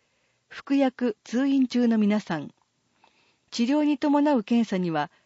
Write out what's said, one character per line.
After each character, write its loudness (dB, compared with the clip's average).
服 -4
薬、 0
通 -2
院 2
中 0
の 2
皆 2
さ -6
ん。 -12
治 -4
療 2
に 0
伴 2
う 0
検 0
査 -2
に -2
は、 -4